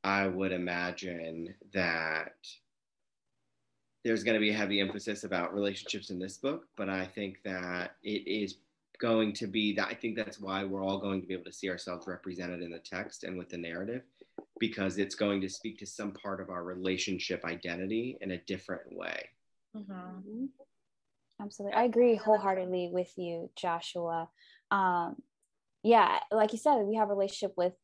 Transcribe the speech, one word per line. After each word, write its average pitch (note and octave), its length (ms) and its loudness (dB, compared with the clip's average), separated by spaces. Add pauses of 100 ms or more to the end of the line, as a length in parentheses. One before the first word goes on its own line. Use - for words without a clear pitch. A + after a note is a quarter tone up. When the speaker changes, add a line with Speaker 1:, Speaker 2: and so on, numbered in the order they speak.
Speaker 1:
I G2 220 2
would F#2 260 0
imagine F2 1000 -4 (180)
that D#2+ 600 0 (1700)
there's A2+ 180 2
gonna A2 160 2
be G#2+ 120 2
a G#2+ 40 0
heavy G2+ 260 0
emphasis G2 440 -4
about F2 300 -2
relationships G2+ 560 -4
in F2+ 80 -6
this F#2 180 -8
book, D3 400 -6
but G2 140 -4
I F#2 160 -2
think F#2+ 380 -8
that F2+ 580 -6
it G#2 260 -4
is G2+ 280 -2 (440)
going A2 340 2
to A2+ 120 -6
be G#2 280 0
that, G2 140 0
I A2+ 60 -6
think A2+ 220 -4
that's G#2 220 -6
why G2 260 -2
we're G2 200 -4
all F#2+ 140 0
going G2 240 -2
to F2 40 -12
be F#2 80 -6
able F2 120 -8
to F2 60 -14
see - 180 -6
ourselves F2 360 -8
represented F2+ 560 -8
in E2+ 80 -8
the E2+ 80 -10
text - 460 -10
and F#2 140 -6
with F2 100 -10
the F2+ 80 -10
narrative, F2+ 460 -6 (580)
because G2 380 0
it's G2 180 0
going G2+ 240 2
to F#2+ 80 -4
speak - 300 -8
to G2+ 80 -14
some G#2 260 -8
part G2 280 -8
of F#2 100 -10
our F2+ 120 -6
relationship F#2 840 -2
identity F#2 760 -4
in F#2+ 120 -4
a - 60 -4
different - 560 -8
way. G1+ 360 -6 (440)
Speaker 2:
Mm-hmm. G3 180 -10
Speaker 3:
Mm-hmm. F#3+ 520 -10 (1000)
Absolutely. G3+ 340 -6
I A#3 80 8
agree A#3+ 300 10
wholeheartedly F#3+ 800 6
with F3+ 240 2
you, E3+ 400 -4
Joshua. E3+ 720 -2 (420)
Um, F3+ 460 4 (680)
yeah, A3 380 8 (100)
like G#3+ 220 6
you A3+ 60 -4
said, D4 240 6
we G3+ 140 2
have G#3+ 140 2
a G3+ 40 2
relationship G3 420 0
with F3+ 160 2 (120)